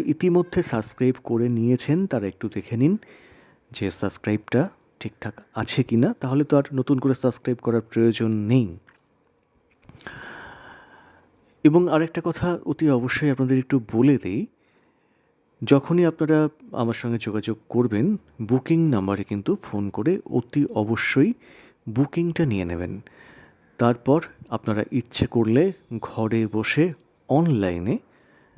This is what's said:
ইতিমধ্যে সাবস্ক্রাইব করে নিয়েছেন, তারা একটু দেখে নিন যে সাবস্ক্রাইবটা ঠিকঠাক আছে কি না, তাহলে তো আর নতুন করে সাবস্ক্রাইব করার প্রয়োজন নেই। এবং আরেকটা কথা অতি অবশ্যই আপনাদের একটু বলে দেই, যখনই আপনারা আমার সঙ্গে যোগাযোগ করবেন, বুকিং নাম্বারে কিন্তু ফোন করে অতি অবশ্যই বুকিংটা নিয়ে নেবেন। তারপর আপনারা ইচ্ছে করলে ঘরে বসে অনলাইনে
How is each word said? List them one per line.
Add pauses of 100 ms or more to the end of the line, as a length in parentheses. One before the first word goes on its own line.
(120)
ইতিমধ্যে
সাবস্ক্রাইব
করে
নিয়েছেন,
তারা
একটু
দেখে
নিন (760)
যে
সাবস্ক্রাইবটা (380)
ঠিকঠাক (200)
আছে
কি
না, (120)
তাহলে
তো
আর
নতুন
করে
সাবস্ক্রাইব
করার
প্রয়োজন (180)
নেই। (3000)
এবং
আরেকটা
কথা (180)
অতি
অবশ্যই
আপনাদের
একটু (160)
বলে
দেই, (1200)
যখনই
আপনারা (340)
আমার
সঙ্গে
যোগাযোগ (120)
করবেন, (360)
বুকিং (140)
নাম্বারে
কিন্তু
ফোন
করে (260)
অতি (120)
অবশ্যই (580)
বুকিংটা
নিয়ে
নেবেন। (840)
তারপর (280)
আপনারা (100)
ইচ্ছে
করলে (380)
ঘরে (100)
বসে (440)
অনলাইনে (600)